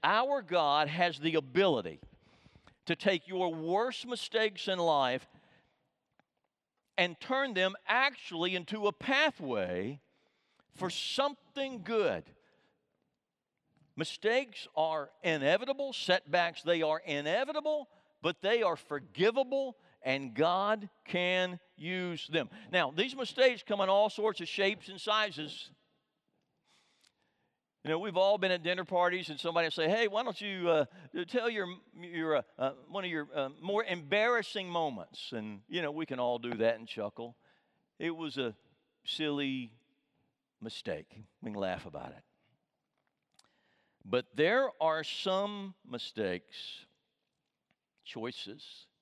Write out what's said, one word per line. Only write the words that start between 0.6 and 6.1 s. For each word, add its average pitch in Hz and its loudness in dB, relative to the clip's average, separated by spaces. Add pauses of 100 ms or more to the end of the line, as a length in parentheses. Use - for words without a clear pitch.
has 165 2
the 160 0
ability 131 2 (880)
to 170 0
take 185 2
your 180 0
worst 190 0
mistakes 220 -2
in 185 0
life 143 4 (1700)